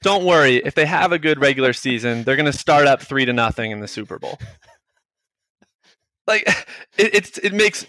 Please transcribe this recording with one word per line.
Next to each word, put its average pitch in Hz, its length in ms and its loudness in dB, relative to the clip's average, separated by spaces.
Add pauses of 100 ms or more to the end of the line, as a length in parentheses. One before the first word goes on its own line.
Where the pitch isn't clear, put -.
don't 190 220 0
worry, 151 320 4
if - 180 -2
they 156 100 2
have 170 260 0
a 170 80 0
good 151 220 0
regular 131 320 2
season, 120 520 -4
they're 135 120 0
gonna 147 160 0
start 147 340 2
up 135 140 4
three 135 240 -4
to 123 80 0
nothing 113 380 -2
in 104 100 -10
the 104 80 -10
Super 104 300 -12
Bowl." - 200 -12 (1900)
Like, 214 200 0
<laughs> - 520 -6
it, 208 160 2
it's, 208 240 -2
it 202 160 -4
makes 208 340 0